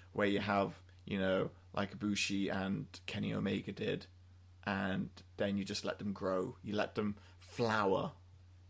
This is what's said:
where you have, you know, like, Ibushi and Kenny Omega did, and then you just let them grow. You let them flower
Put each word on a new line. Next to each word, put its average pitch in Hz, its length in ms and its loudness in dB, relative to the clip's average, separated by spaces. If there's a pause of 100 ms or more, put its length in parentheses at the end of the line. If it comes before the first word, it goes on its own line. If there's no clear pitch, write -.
(140)
where 104 140 4
you 101 120 4
have, 98 340 2 (320)
you 98 140 -2
know, 95 320 2 (220)
like, - 240 -4
Ibushi 101 560 0
and 98 340 -2 (180)
Kenny 104 280 -2
Omega 151 380 -2
did, 165 360 -4 (580)
and 98 440 0 (280)
then 101 200 2
you 98 60 0
just 101 220 -4
let 95 140 -4
them 101 120 -4
grow. 92 520 0
You 107 120 -4
let 104 200 0
them 104 200 0 (240)
flower 107 720 2 (580)